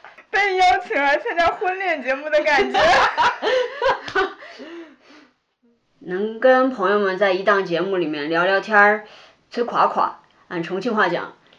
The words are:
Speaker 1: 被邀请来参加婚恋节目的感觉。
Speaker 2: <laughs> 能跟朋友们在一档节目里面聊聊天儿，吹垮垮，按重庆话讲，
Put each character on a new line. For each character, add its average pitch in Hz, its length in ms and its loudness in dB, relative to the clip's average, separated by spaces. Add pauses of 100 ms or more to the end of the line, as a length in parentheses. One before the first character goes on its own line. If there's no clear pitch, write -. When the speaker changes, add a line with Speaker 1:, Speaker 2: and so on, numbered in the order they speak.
(320)
Speaker 1:
被 392 260 0
邀 370 220 4
请 370 180 -6
来 277 200 2
参 330 200 -4
加 339 120 2
婚 370 280 -4
恋 349 240 -4
节 262 140 -2
目 294 120 -10
的 302 160 2
感 302 300 2
觉。 392 60 2 (1700)
Speaker 2:
<laughs> - 1500 -20
能 208 400 -6
跟 262 320 4
朋 190 180 -2
友 208 80 2
们 190 220 -2
在 202 140 2
一 185 100 -2
档 196 200 2
节 170 180 -2
目 190 160 -2
里 170 100 -2
面 151 240 -6
聊 165 140 0
聊 196 140 2
天 214 160 -4
儿， 208 300 4 (460)
吹 240 120 -4
垮 190 240 0
垮， - 340 -2 (260)
按 170 160 -6
重 185 180 -6
庆 220 140 -4
话 196 140 2
讲， 143 240 -6 (260)